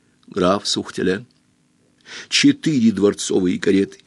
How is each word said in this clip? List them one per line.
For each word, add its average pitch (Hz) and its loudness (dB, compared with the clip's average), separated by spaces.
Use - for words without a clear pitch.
граф 95 0
Сухтелен. 98 -6
Четыре 139 2
дворцовые 95 0
кареты, 98 0